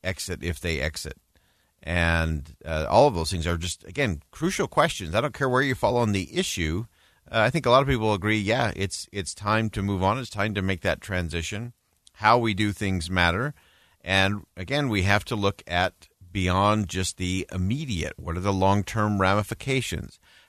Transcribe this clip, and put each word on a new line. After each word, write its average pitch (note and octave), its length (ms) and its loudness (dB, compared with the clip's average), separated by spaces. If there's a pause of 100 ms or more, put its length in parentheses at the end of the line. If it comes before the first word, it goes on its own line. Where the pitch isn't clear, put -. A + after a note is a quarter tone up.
exit F#2 400 -8
if E2+ 160 -4
they D#2+ 220 -4
exit?" - 360 -6 (680)
And, E2 720 0 (100)
uh, D#2 240 -4
all B2 180 6
of A#2+ 80 0
those D#2+ 160 -2
things E2+ 160 -2
are F2 100 0
just, E2 280 -8
again, F2 360 -4 (100)
crucial F3+ 360 -2
questions. F#2+ 480 0
I A2 60 4
don't C#3 120 -4
care C3+ 160 0
where B2+ 120 4
you C#3 140 0
fall A#2+ 220 2
on A#2 140 2
the F#2+ 240 -2
issue. F#2+ 500 -2 (460)
Uh, A2+ 80 0
I A2 120 4
think C#3+ 140 -2
a B2+ 40 4
lot B2+ 140 8
of C3+ 40 0
people A2 260 2
agree, G#2+ 260 0
yeah, G#2+ 360 2
it's, - 360 -6
it's G2+ 220 -8
time G#2+ 380 0
to G#2 120 -4
move G2 200 0
on. G2+ 140 2
It's B2+ 120 -8
time G#2 260 -2
to G2+ 60 0
make F#2+ 200 -2
that E2+ 180 0
transition. F2+ 760 -6 (400)
How A2 240 4
we A#2 160 2
do G#2 180 0
things F#2+ 380 -2
matter. F#2 440 2 (500)
And, G2 420 0 (120)
again, C3+ 320 -2
we G2+ 140 2
have G2+ 220 2
to B2 100 -4
look G2+ 300 0
at F2+ 420 -2 (240)
beyond F#2+ 560 2
just F#2 300 -4
the F#2 340 -2
immediate. A2+ 680 -2
What E2 180 -6
are F2+ 60 -4
the G2 120 2
long-term G2+ 680 2
ramifications? G#2 1000 -2 (280)